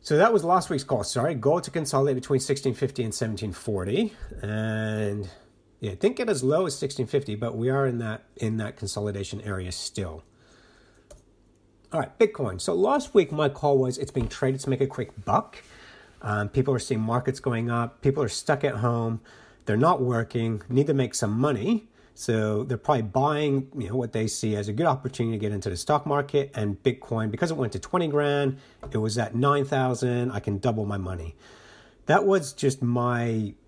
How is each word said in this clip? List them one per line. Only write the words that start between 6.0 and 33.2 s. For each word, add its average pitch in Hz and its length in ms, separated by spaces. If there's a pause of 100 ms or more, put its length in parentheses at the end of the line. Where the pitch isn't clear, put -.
get 233 120
as 147 160
low 156 220
as 143 100
sixteen 135 300
fifty, 110 300
but 117 200
we 117 140
are 139 160
in 120 140
that, 113 240 (120)
in 110 220
that 107 200
consolidation 101 640
area 92 300
still. 80 520 (1700)
All 165 60
right, - 180
Bitcoin. 127 420
So 90 140
last 262 400
week, 180 180
my 151 160
call 143 300
was 127 220
it's 131 120
being 120 160
traded 135 340
to 135 100
make 131 100
a 135 60
quick 113 360
buck. - 380 (640)
Um, 104 260
people 135 240
are 123 60
seeing 110 220
markets 127 380
going 117 300
up. 120 320
People 139 220
are 110 60
stuck - 340
at 131 120
home. 113 460 (440)
They're 107 120
not 160 240
working, 117 680
need 135 200
to 151 80
make 127 180
some 110 260
money. 147 500 (240)
So 107 500
they're 123 140
probably 127 260
buying, 139 720
you 127 140
know, 113 60
what 120 160
they 110 160
see 107 280
as 101 120
a 107 60
good 151 120
opportunity 123 520
to 101 40
get 104 120
into 101 160
the 90 80
stock 147 280
market. 139 480
And 104 300
Bitcoin, 113 480
because 165 200
it 156 60
went 123 160
to 120 60
twenty 175 280
grand, 143 500 (340)
it 113 60
was 107 200
at 113 160
nine 139 320
thousand. 127 680
I 104 80
can 101 200
double 110 260
my 101 120
money. 92 380 (720)
That 170 200
was 190 280
just 135 280
my 120 720 (140)